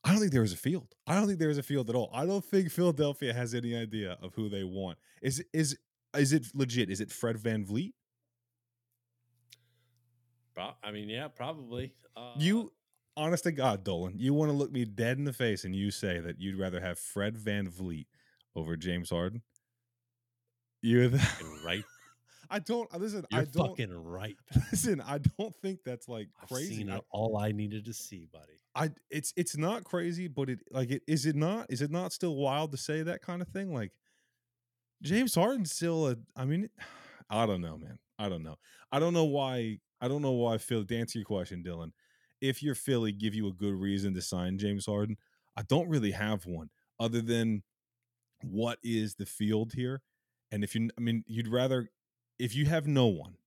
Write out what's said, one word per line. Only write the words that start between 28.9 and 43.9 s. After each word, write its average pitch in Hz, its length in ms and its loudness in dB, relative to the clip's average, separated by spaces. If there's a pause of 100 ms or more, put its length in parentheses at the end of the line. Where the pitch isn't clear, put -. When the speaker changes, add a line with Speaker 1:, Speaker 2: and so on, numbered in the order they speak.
Speaker 1:
it's, 147 280 -6
it's 170 200 -2
not 180 280 0
crazy, 175 420 -2
but 139 240 -2
it, 123 80 -4 (140)
like, 127 180 0
it, 135 160 -2
is 147 200 2
it 151 100 2
not, 180 340 2
is 123 100 -2
it 147 120 0
not 180 200 -2
still 170 220 -2
wild 143 380 0
to 135 40 -6
say 156 280 -4
that 175 180 -4
kind 175 180 -6
of 180 60 -4
thing? 190 260 -6
Like, 113 200 -2 (1080)
James 214 360 2
Harden's 202 340 4
still 160 380 2
a, 120 80 2 (180)
I 131 100 -4
mean, 160 200 0
it, - 80 -10 (280)
<sighs> - 300 -20
I 110 160 4
don't 98 140 2
know, 80 180 -6
man. - 220 -14 (180)
I 104 100 -4
don't 87 140 -4
know. 78 140 -12 (340)
I 135 80 0
don't 170 160 4
know 165 120 6
why, 127 520 0 (220)
I 123 80 0
don't 143 140 0
know 135 100 2
why 120 260 4
Phil, 110 260 0
to 113 140 -2
answer 117 220 -4
your 98 60 -8
question, 90 380 -2
Dylan, 85 280 -8 (480)
if 135 240 0
you're 143 100 0
Philly, 117 380 2
give 104 200 -2
you 107 140 -2
a 98 60 -2
good 98 220 -2
reason 98 400 0